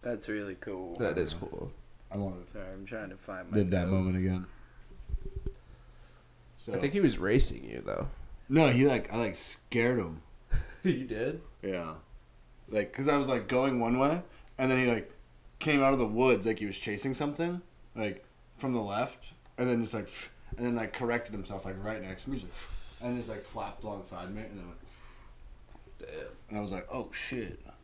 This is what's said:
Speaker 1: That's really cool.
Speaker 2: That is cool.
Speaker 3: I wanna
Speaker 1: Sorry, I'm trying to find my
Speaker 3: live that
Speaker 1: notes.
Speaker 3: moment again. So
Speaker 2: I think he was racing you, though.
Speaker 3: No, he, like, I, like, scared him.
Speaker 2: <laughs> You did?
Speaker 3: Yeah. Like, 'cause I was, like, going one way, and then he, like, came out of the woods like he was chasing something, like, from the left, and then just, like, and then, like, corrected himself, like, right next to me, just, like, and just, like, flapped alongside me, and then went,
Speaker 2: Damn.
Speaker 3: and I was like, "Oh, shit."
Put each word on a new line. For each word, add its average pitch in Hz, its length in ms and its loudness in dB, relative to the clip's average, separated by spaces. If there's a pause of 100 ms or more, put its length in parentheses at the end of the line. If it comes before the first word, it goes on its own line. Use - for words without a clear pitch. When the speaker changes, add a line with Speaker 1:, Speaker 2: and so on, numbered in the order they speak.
Speaker 1:
That's 120 240 -6
really 101 320 -4
cool. 92 380 -8
Speaker 2:
That 87 220 2
is 78 160 -2
cool. - 360 -8 (400)
Speaker 3:
I 98 60 -4
wanna 98 200 -4 (140)
Speaker 1:
Sorry, 104 200 -10
I'm 95 140 -12
trying 107 260 -8
to 95 60 -14
find 92 340 -10
my 104 60 2
Speaker 3:
live 95 140 4
that 92 160 4
Speaker 1:
notes. 92 40 2
Speaker 3:
moment 92 260 4
again. 92 280 2 (2000)
So - 160 -8
Speaker 2:
I - 60 2
think 143 140 2
he 202 60 4
was 131 180 6
racing 95 460 6
you, 57 220 -8
though. 50 220 -2 (420)
Speaker 3:
No, 147 200 10
he, 123 180 8
like, 113 260 2
I, 110 40 -2
like, 110 180 0
scared 120 640 0
him. 80 220 -4 (300)
Speaker 2:
<laughs> - 100 6 (220)
You 131 220 2
did? 117 360 -4 (200)
Speaker 3:
Yeah. 85 340 -4 (760)
Like, 104 240 0
'cause 139 160 2
I 143 80 6
was, 135 100 2
like, 117 220 0
going 127 300 4
one 120 200 4
way, 151 220 4 (360)
and 131 140 4
then 127 80 6
he, 127 80 6
like, 110 240 2 (480)
came 147 240 4
out 135 80 8
of 135 80 4
the 117 80 4
woods 113 380 6
like 110 140 2
he 104 60 -4
was 98 120 -4
chasing 113 360 -2
something, 165 480 -2 (340)
like, 104 280 -4 (340)
from 131 160 -2
the 117 80 2
left, 104 520 -4 (240)
and 127 100 2
then 120 140 4
just, 110 120 -2
like, 104 140 -4 (480)
and 120 100 -4
then, 120 100 0
like, 113 180 -2
corrected 117 400 0
himself, 98 320 -8
like, 95 180 -8
right 107 180 -4
next 92 220 -10
to 127 60 -8
me, 139 80 -2
just, - 80 -6 (560)
like, 123 80 -4
and 123 80 -2
just, 117 100 -6
like, 107 160 -8
flapped 101 400 -8
alongside 92 500 -8
me, 107 100 -8
and 104 140 -12
then 90 100 -12
went, 85 120 -14 (1200)
Speaker 2:
Damn. - 100 -12 (400)
Speaker 3:
and 107 80 -6
I 104 40 -2
was 98 100 -4
like, 92 220 -8
"Oh, 117 180 -6
shit." 113 480 -6 (240)